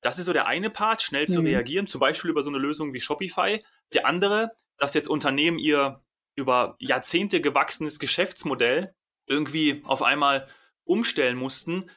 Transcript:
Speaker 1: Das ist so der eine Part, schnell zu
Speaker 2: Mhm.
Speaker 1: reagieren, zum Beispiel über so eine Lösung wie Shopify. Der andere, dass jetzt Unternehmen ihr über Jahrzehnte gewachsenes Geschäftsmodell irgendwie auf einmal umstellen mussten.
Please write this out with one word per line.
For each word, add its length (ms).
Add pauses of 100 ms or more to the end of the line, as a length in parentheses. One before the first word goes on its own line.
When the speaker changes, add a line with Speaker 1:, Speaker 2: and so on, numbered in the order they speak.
Speaker 1:
Das 160
ist 80
so 80
der 140
eine 240
Part, 320
schnell 240
zu 140
Speaker 2:
Mhm. 80
Speaker 1:
reagieren, 360
zum 140
Beispiel 320
über 100
so 80
eine 80
Lösung 360
wie 60
Shopify. 640 (300)
Der 140
andere, 460 (260)
dass 160
jetzt 120
Unternehmen 520
ihr 420 (340)
über 440
Jahrzehnte 640
gewachsenes 580
Geschäftsmodell 920 (340)
irgendwie 580
auf 160
einmal 460 (360)
umstellen 540
mussten. 480 (120)